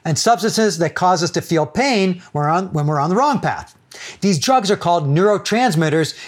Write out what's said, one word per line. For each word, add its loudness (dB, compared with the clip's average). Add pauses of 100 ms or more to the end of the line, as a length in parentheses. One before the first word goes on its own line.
and 0
substances 0
that -2
cause 2
us -2
to -2
feel 0
pain 0 (100)
when -2
we're 0
on, -2
when -2
we're 0
on 0
the 0
wrong 0
path. -6 (460)
These 2
drugs 2
are 0
called 0
neurotransmitters 2 (120)